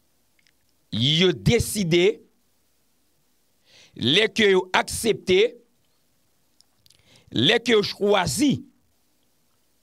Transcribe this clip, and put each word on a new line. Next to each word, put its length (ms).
yo 400
deside, 720
lè 320
ke 240
yo 140
aksepte, 640
lè 280
ke 160
yo 100
chwazi. 680